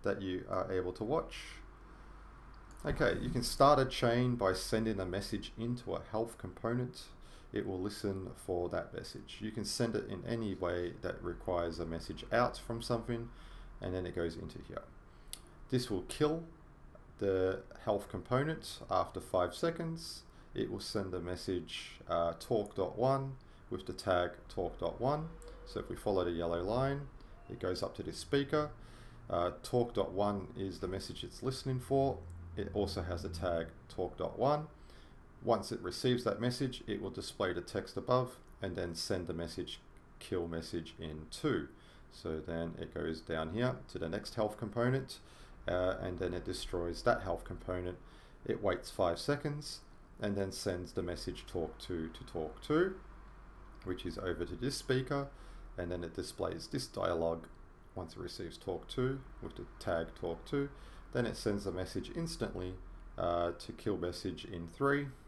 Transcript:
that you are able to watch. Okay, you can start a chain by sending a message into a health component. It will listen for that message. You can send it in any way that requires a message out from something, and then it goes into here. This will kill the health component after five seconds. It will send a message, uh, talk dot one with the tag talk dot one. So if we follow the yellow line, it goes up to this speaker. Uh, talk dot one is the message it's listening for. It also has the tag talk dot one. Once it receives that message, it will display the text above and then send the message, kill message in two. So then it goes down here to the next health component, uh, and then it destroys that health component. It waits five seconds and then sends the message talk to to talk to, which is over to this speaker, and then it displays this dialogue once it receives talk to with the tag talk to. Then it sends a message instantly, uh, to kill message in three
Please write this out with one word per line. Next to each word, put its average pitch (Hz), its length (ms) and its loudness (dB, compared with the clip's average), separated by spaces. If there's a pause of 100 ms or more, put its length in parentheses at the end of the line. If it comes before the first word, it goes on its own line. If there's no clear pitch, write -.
that 98 180 4
you 92 280 0
are 92 220 2
able 90 220 2
to - 100 -2
watch. 139 340 0 (1500)
Okay, 135 360 4
you - 80 0
can 120 140 2
start 139 360 10
a 131 60 8
chain 123 500 4
by 95 180 6
sending 110 460 2
a 92 60 0
message 98 540 -2
into 120 340 -2
a 82 80 -2 (100)
health 117 280 0
component. 120 640 -2 (500)
It 104 140 2
will 95 120 0
listen 95 560 0
for 87 340 0
that 82 240 -2
message. - 460 -8
You 107 120 -2
can 107 120 -2
send 117 320 2
it - 140 2
in 95 180 -4
any 110 280 0
way 87 460 0
that 87 220 -4
requires 87 560 0
a 82 60 0
message 82 460 -4
out 120 260 4
from 113 240 -4
something, 117 480 -2 (500)
and 92 140 -2
then 90 140 0
it 85 80 -6
goes 85 200 0
into 80 220 -8 (100)
here. - 160 -6 (880)
This 123 200 2
will 95 140 2
kill 156 400 2 (760)
the 92 420 4 (240)
health 104 240 2
component 131 680 0 (100)
after 92 300 4
five 90 340 4
seconds. 165 720 -2 (320)
It 113 160 0
will 101 80 -2
send 95 340 0
a 90 60 0
message, 87 880 -2
uh, 85 320 4
talk 104 360 2
dot 90 220 2
one 135 360 4 (360)
with - 180 -4
the - 60 -4
tag 90 380 4 (180)
talk 87 300 -2
dot 87 220 0
one. 151 280 2 (360)
So - 140 -6
if - 100 -6
we - 60 -2
follow 95 300 4
the 87 60 2
yellow 85 300 2
line, 131 400 2 (480)
it - 120 -6
goes 92 200 0
up - 140 -2
to 95 80 -6
this 87 140 -4
speaker. 143 540 2 (580)
Uh, 87 220 4 (120)
talk 120 300 4
dot 95 180 4
one 98 360 2 (100)
is 95 220 -2
the 95 80 -2
message 95 360 -4
it's - 180 -8
listening 131 380 0
for. 135 380 4 (400)
It 101 160 -2
also 101 300 2
has 85 200 -2
the 82 60 -2
tag 85 380 2 (200)
talk - 300 -2
dot - 200 -2
one. 151 300 4 (760)
Once 113 300 4
it 110 80 -2
receives 120 460 2
that 104 160 4
message, 123 440 0
it 101 160 -2
will 95 100 -4
display 95 420 0
the 87 80 0
text - 340 -2
above 123 440 4 (220)
and 92 140 -2
then 90 180 0
send 87 340 0
the 85 60 -2
message, 82 460 -4 (400)
kill 87 300 -2
message 82 500 -4
in 78 320 -6
two. 98 380 0 (420)
So 80 340 -4
then 82 320 -2
it 82 160 -8
goes 80 280 -2
down 82 320 -2
here 127 240 2 (160)
to - 40 -4
the 82 120 -2
next 101 260 -4
health 107 220 2
component, 123 640 2 (460)
uh, 92 360 4
and 92 180 -2
then 90 140 2
it 87 100 -2
destroys 85 600 -2
that - 180 6
health 85 240 -2
component. 90 540 -4 (460)
It - 160 0
waits 92 300 2
five 85 260 6
seconds 147 600 -2 (400)
and 104 160 2
then 98 160 2
sends 90 400 -2
the 95 120 0
message 87 440 -4
talk 80 400 -2
to 82 220 -2
to - 160 -12
talk - 380 -4
to, 180 320 4 (880)
which 92 200 -4
is 87 120 -4
over 87 260 0
to 76 140 -4
this 131 180 0
speaker, 139 540 0 (480)
and 87 120 -2
then 87 140 -2
it 82 100 -6
displays 87 540 -2
this 135 180 -2
dialogue 85 600 2 (480)
once 90 180 -6
it - 60 -12
receives 90 380 -6
talk - 320 -4
to 131 320 2 (200)
with - 140 -6
the - 100 -8 (140)
tag 82 280 2 (120)
talk 82 260 -2
to. 143 220 2 (460)
Then 123 120 4
it - 100 -2
sends 101 300 2
a 95 80 0
message 92 420 -2
instantly, 98 600 -2 (420)
uh, 87 420 4
to - 140 -10
kill 101 240 0
message 85 480 -2
in 85 220 -6
three 139 400 2 (200)